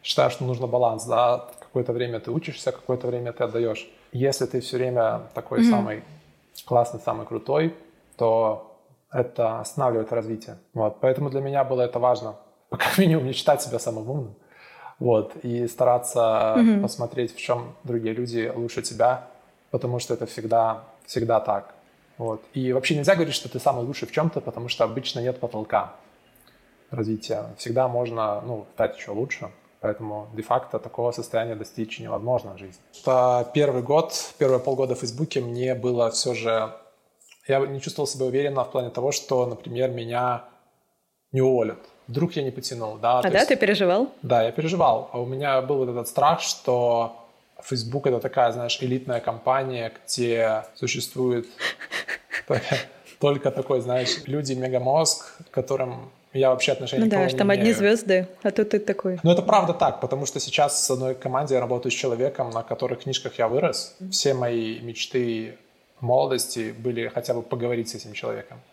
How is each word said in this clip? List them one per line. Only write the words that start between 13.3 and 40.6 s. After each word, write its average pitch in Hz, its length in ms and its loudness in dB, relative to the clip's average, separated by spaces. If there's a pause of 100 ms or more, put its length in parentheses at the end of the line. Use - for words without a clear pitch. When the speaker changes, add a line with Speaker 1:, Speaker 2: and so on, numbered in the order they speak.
Speaker 1:
считать 143 300 2
себя 123 160 -4
самым 113 320 -6
умным. 127 240 -6 (640)
Вот. 113 460 2
И 120 240 -2
стараться 117 920 2
Speaker 2:
Мгм. 220 240 6
Speaker 1:
посмотреть, 123 520 -4
в - 40 -16
чём 120 360 -4 (100)
другие 113 300 -2
люди 117 400 -2
лучше 117 280 -6
тебя, 117 460 0 (420)
потому 123 300 -2
что - 140 -6
это 113 120 -6
всегда, 113 560 0 (240)
всегда 117 340 2
так. - 340 -4 (440)
Вот. 113 240 -6 (100)
И 127 220 0
вообще 135 220 2
нельзя 143 180 4
говорить, 160 200 0
что - 140 -6
ты 127 100 -8
самый 123 280 0
лучший 120 220 -6
в - 40 -16
чём-то, 156 300 0
потому 117 260 -8
что 117 160 0
обычно 120 380 -4
нет 123 180 -4
потолка 110 540 -2 (960)
развития. 110 540 -4 (120)
Всегда 127 320 0
можно, 113 540 -2
ну, 110 320 -8
стать - 240 0
ещё - 160 -10
лучше. 127 340 -6 (320)
Поэтому 107 560 -6
де-факто 123 420 -2
такого 120 340 -2
состояния 117 440 -4
достичь 110 440 -8
невозможно 110 540 -4
в 90 40 -18
жизни. 95 220 -18 (220)
Это 127 500 4
первый 143 300 2
год, 147 300 2 (260)
первые 131 220 4
полгода 131 340 0
в - 60 -6
Фейсбуке 131 400 -4
мне 123 340 -2
было 120 360 0
всё 123 240 -2
же... 113 360 0 (800)
я 135 180 4
не 139 140 -6
чувствовал - 260 -4
себя 131 200 -4
уверенно 135 360 0
в 120 80 -4
плане 123 200 -4
того, 127 200 -2
что, 131 360 0
например, 120 440 -4
меня 120 540 -2 (880)